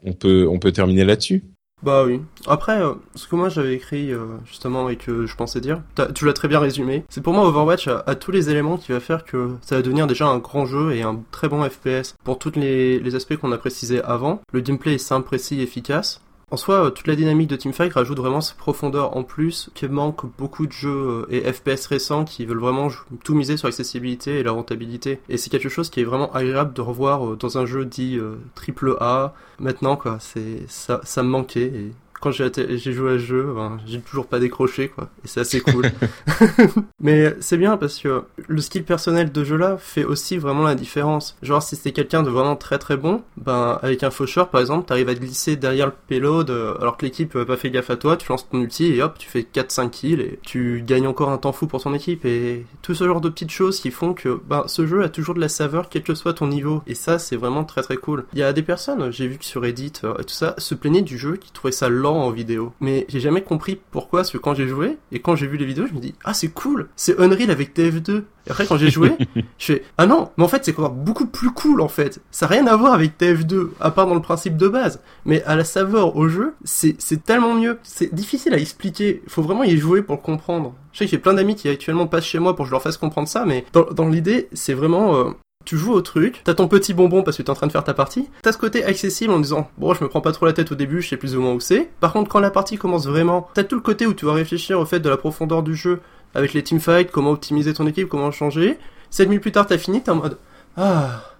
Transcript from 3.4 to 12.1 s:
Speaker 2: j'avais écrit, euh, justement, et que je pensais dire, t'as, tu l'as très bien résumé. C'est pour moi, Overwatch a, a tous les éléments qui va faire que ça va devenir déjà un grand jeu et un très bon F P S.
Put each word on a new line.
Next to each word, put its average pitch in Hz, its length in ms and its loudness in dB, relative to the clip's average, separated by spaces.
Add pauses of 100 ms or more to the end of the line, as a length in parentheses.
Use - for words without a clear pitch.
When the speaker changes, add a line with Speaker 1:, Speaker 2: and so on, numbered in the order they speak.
Speaker 2:
j'avais 143 260 -2
écrit, 143 380 -6
euh, 117 140 -6 (200)
justement, 127 440 -4
et 120 80 -4
que 117 280 -4
je 110 120 -10
pensais 117 240 -6
dire, 151 200 -4 (140)
t'as, 135 160 0
tu 147 140 -2
l'as 147 80 4
très - 160 -2
bien 147 100 4
résumé. 139 480 0
C'est - 140 -10
pour 170 100 0
moi, 196 160 6
Overwatch 156 400 2
a, 123 180 -2
a 139 100 -2
tous - 160 -8
les 180 180 2
éléments 151 280 0
qui 175 140 -12
va 123 80 0
faire 160 240 -4
que 123 280 -4 (100)
ça - 160 -2
va 131 40 4
devenir 135 240 2
déjà 143 220 2
un 127 120 2
grand 139 260 -4
jeu 143 280 0
et 113 100 -2
un 113 280 -4
très - 160 -4
bon 147 160 0
F 135 180 -4
P 131 100 -2
S. 131 240 -4 (100)